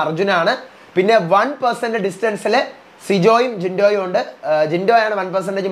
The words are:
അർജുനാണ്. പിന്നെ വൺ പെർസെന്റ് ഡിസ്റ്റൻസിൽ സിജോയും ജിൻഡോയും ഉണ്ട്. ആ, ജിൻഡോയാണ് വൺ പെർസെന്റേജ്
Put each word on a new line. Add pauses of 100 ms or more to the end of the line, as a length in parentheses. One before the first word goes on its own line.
അർജുനാണ്. (420)
പിന്നെ (180)
വൺ (140)
പെർസെന്റ്
ഡിസ്റ്റൻസിൽ (500)
സിജോയും (120)
ജിൻഡോയും
ഉണ്ട്. (300)
ആ, (200)
ജിൻഡോയാണ്
വൺ
പെർസെന്റേജ്